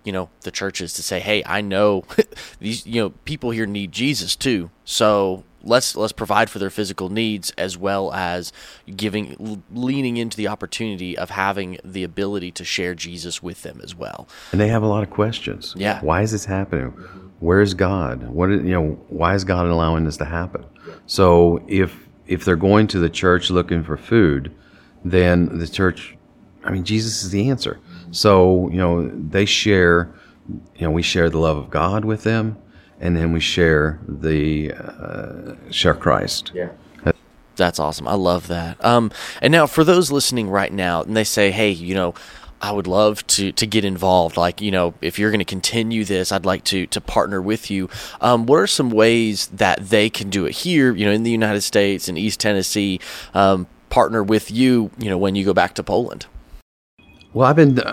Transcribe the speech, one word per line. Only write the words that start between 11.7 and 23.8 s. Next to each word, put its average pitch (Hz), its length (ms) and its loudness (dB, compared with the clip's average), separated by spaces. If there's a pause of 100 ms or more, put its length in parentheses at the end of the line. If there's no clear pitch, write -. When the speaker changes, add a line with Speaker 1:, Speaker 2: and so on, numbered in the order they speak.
Speaker 1:
the 92 200 -8
ability 90 480 -6
to 87 120 -14
share 90 300 -6
Jesus 85 480 -12
with 87 220 -12
them - 180 -16
as - 120 -18
well. - 320 -14 (260)
Speaker 2:
And 95 80 2
they 104 80 4
have 113 160 2
a - 20 2
lot 107 160 0
of - 80 -6
questions. - 680 -4
Speaker 1:
Yeah. 101 240 -4
Speaker 2:
Why 80 220 0
is 110 100 0
this 104 140 -6
happening? 95 460 -4
Speaker 1:
Mm-hmm. - 260 -20 (220)
Speaker 2:
Where 90 200 4
is 98 140 2
God? 82 540 -2
What 87 220 0
is, 101 120 2
you 90 80 0
know, 80 280 0 (100)
why 85 260 0
is 98 100 -2
God 90 220 0
allowing 82 380 2
this 76 140 -4
to 76 60 -6
happen? 85 400 -8 (220)
Speaker 1:
Yeah. - 80 -18 (120)
Speaker 2:
So 87 600 6
if, 95 380 -2 (220)
if 90 160 -4
they're 90 120 4
going 101 320 4
to 98 120 -2
the 82 100 2
church 90 400 2
looking 87 340 0